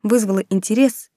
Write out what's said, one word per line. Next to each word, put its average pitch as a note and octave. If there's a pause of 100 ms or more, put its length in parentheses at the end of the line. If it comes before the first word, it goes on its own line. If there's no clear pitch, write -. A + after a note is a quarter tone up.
вызвала G#3+ (100)
интерес A3